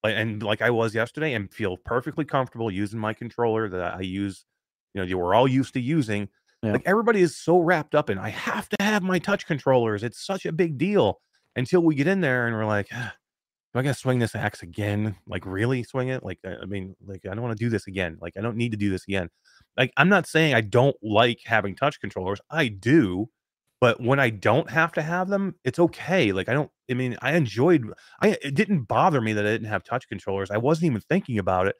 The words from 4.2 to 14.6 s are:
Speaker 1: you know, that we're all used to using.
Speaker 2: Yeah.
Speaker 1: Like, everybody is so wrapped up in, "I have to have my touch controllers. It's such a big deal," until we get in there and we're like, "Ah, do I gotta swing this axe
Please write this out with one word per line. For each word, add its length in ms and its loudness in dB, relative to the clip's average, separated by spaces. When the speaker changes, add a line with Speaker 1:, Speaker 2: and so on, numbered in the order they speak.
Speaker 1:
you 80 -4
know, 60 -4
that 100 -2
we're 160 0
all 140 6
used 260 0
to 80 -4
using. 480 -2
Speaker 2:
Yeah. 120 0
Speaker 1:
Like, 120 0
everybody 360 2
is 140 2
so 240 2
wrapped 360 0
up 140 2
in, 100 -2
"I 100 -6
have 400 -6
to 100 -4
have 240 2
my 160 0
touch 280 -2
controllers. 560 2
It's 200 -8
such 220 -8
a 80 -4
big 240 0
deal," 420 2
until 260 2
we 100 4
get 140 0
in 140 0
there 260 0
and 80 -2
we're 100 -2
like, 280 0
"Ah, 200 -8
do 60 -2
I 40 -2
gotta 100 0
swing 260 0
this 140 0
axe 300 -6